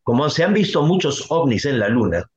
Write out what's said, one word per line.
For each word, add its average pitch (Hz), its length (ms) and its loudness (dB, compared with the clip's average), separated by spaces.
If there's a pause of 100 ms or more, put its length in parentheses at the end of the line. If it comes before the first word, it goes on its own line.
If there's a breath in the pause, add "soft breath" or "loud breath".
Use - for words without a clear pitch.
como 135 260 2
se 156 140 0
han 202 100 2
visto 180 280 0
muchos 165 480 0
ovnis 143 340 0
en 135 160 -2
la 101 80 0
luna, 95 360 0 (120)